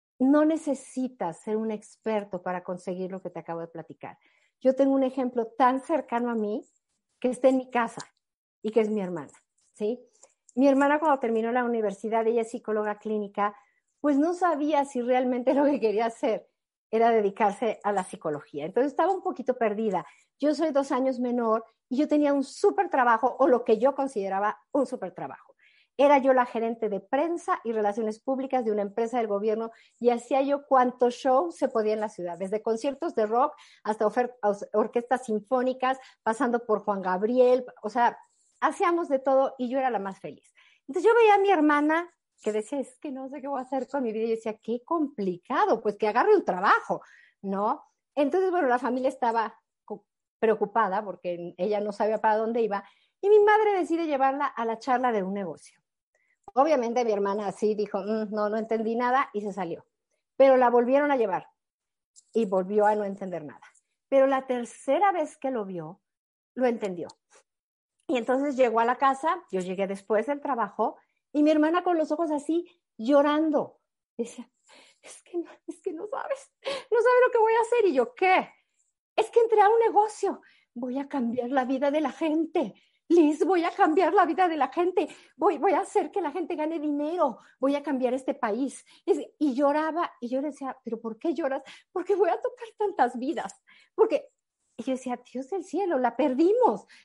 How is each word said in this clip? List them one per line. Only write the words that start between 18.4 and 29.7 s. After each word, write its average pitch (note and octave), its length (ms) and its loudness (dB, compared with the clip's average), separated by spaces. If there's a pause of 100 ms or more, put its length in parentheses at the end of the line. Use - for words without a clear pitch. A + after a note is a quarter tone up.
Entonces B3 280 0
estaba E4+ 200 2
un F#4+ 100 -4
poquito B3+ 360 -4
perdida. G#3 480 -2 (320)
Yo D4 160 2
soy D#4+ 160 -2
dos C#4 220 0
años C4 260 0
menor A#3+ 460 0 (240)
y B3+ 100 -4
yo D4+ 100 2
tenía D4 240 2
un C#4 120 0
súper G4+ 440 0
trabajo, A#3+ 500 2
o C4+ 100 4
lo A#3+ 160 4
que A3 140 4
yo C4+ 160 2
consideraba G#3 640 -4 (140)
un C#4 140 2
súper F#3+ 260 -10
trabajo. - 420 -14 (440)
Era C#4+ 200 8
yo C4 140 4
la B3 140 4
gerente A3+ 420 -4
de G3 120 -4
prensa E4+ 640 -2
y A3+ 80 -4
relaciones G#3+ 480 -2
públicas C4 440 -2
de A3 60 -2
una G#3 120 0
empresa A#3 360 -4
del A3+ 80 -2
gobierno G#3+ 460 -2 (260)